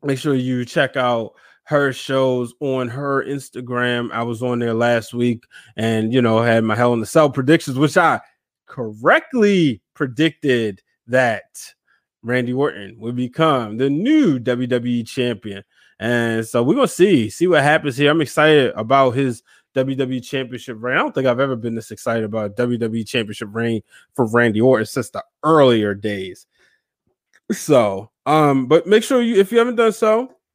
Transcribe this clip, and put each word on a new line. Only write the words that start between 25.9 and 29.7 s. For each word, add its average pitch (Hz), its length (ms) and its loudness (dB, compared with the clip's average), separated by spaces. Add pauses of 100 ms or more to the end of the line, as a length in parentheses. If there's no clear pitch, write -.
days. 101 540 -8 (1040)
So, 110 580 0 (160)
um, 139 400 2
but 160 220 2
make 214 160 4
sure 254 180 0
you, 233 140 0
if 196 160 2
you 233 80 2
haven't 240 160 0